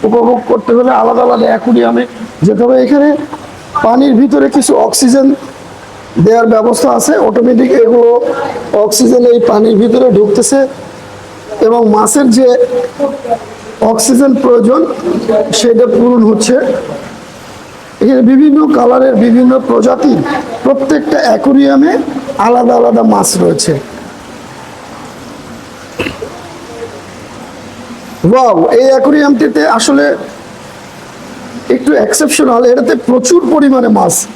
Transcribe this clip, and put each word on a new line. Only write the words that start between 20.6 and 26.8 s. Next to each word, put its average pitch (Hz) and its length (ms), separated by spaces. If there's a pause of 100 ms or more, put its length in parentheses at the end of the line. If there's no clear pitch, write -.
প্রত্যেকটা 277 540
অ্যাকোরিয়ামে 277 800 (400)
আলাদা 233 380
আলাদা - 280
মাছ 202 340
রয়েছে। 139 420 (4000)